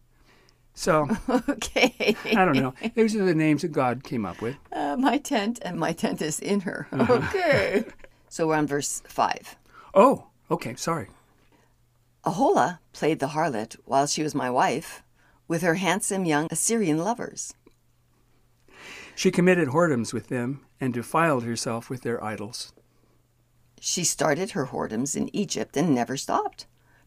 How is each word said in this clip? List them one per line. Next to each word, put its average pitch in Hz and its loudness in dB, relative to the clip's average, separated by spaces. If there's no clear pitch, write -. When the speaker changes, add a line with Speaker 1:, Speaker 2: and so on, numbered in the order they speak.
Speaker 1:
So, 185 2
Speaker 2:
<laughs> - -6
Okay. - 0
Speaker 1:
I 196 4
don't 151 4
know. 135 0
Those 220 2
are 202 2
the 180 4
names 156 4
that 170 -4
God 127 0
came 117 -4
up 87 -8
with. 120 -4
Speaker 2:
Uh, 269 -4
"my 254 2
tent," 240 -2
and 180 -6
"my 160 0
tent 165 -4
is 151 -4
in 202 0
her." - -6
Speaker 1:
Uh-huh. 240 4
Speaker 2:
Okay. 233 2
<laughs> - -20
So - -2
we're 156 2
on 151 2
verse 143 -4
five. - -2
Speaker 1:
Oh, 226 6
okay. 160 -4
Sorry. 160 -4
Speaker 2:
"Aholah 170 2
played 156 0
the 139 0
harlot 147 -4
while 139 2
she 147 -2
was 151 -4
my 127 -2
wife 143 -2
with 160 0
her 208 2
handsome 190 0
young 156 2
Assyrian 180 0
lovers." - -6
Speaker 1:
She - 2
committed 175 4
whoredoms 135 2
with 110 -6
them 127 -4
and 127 -2
defiled 139 2
herself 117 -6
with 131 -10
their 117 -4
idols. 107 -10
Speaker 2:
She - -4
started 160 0
her 135 -2
whoredoms 139 -4
in - -4
Egypt - -4
and 170 2
never 123 0
stopped. - -4